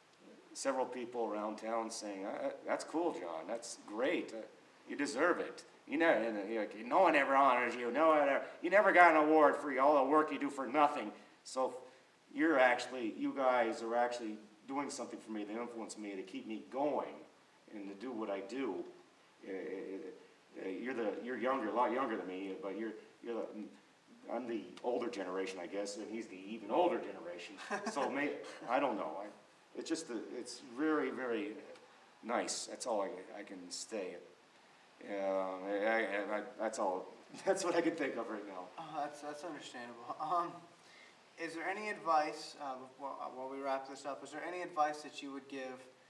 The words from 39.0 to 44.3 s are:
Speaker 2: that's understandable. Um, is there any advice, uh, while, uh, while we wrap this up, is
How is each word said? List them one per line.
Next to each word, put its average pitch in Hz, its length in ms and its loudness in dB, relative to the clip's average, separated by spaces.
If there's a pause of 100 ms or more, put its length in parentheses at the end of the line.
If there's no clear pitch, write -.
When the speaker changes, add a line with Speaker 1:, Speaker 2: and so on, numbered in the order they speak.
Speaker 2:
that's 147 240 -10
understandable. 135 760 -10
Um, 170 300 0 (880)
is 165 160 -6
there 165 140 -4
any 208 220 -4
advice, 156 680 0
uh, 131 140 -6 (240)
while, 139 240 -8
uh, 143 40 -4
while 131 220 -8
we 135 140 -8
wrap 135 260 -2
this 143 180 -12
up, 139 180 -8
is 135 80 -14